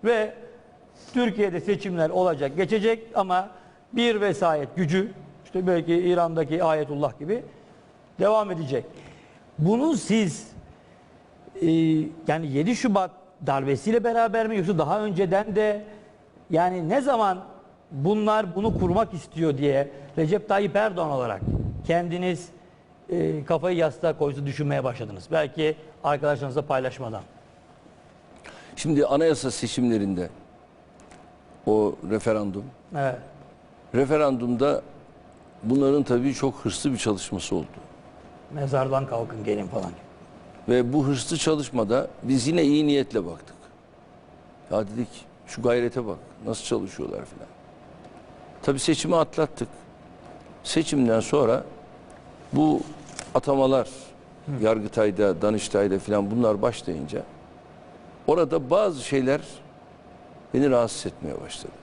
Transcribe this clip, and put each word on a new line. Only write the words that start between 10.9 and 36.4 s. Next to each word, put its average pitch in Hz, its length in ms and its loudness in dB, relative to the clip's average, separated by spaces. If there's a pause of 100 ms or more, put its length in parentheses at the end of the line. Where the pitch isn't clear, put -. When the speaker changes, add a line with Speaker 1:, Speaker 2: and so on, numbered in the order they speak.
Speaker 1:
e, 170 60 2 (600)
yani 156 240 0
yedi 160 240 2
Şubat 196 360 2 (360)
darbesiyle 139 560 2
beraber 226 440 2
mi 220 100 -2
yoksa 180 200 0
daha 160 220 2
önceden 202 560 0
de, 208 280 0 (680)
yani 175 400 2
ne 254 120 2
zaman 220 420 2 (480)
bunlar 208 640 2
bunu 208 240 0
kurmak 185 340 2
istiyor 156 440 -2
diye 139 340 2 (260)
Recep 190 320 0
Tayyip 202 260 2
Erdoğan 180 360 0
olarak 123 300 -2 (460)
kendiniz, 175 640 -2 (600)
e, 160 360 -2
kafayı 170 320 0
yastığa 160 400 0
koysa 143 280 -2
düşünmeye 143 380 -2
başladınız? 110 480 -6
Belki 156 440 0 (280)
arkadaşlarınızla 143 580 0
paylaşmadan. 131 600 -4 (1500)
Speaker 2:
Şimdi 143 300 2
anayasa 143 460 2
seçimlerinde 104 800 0 (1400)
o 107 300 2 (140)
referandum, 104 540 -2 (340)
Speaker 1:
Evet. 135 180 -2 (800)
Speaker 2:
referandumda 135 840 2 (840)
bunların 139 400 4
tabii 127 300 2
çok 127 220 -2